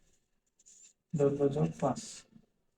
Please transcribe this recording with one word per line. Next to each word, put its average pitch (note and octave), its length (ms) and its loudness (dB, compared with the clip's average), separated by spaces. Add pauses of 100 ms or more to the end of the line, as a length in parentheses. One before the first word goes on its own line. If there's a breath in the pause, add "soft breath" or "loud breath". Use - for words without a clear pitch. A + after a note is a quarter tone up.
(1200)
দৈর্ঘ্য C#3+ 280 4 (100)
যোগ D#3+ 140 0 (120)
পাঁচ। C3 180 0 (760)